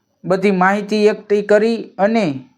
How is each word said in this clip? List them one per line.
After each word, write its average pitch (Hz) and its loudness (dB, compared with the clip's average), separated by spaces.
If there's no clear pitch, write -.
બધી 185 0
માહિતી 202 0
એકઠી 208 0
કરી 208 2
અને 220 0